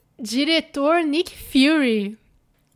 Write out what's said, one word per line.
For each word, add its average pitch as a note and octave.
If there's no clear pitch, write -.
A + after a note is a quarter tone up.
Diretor D4
Nick D#4
Fury B3+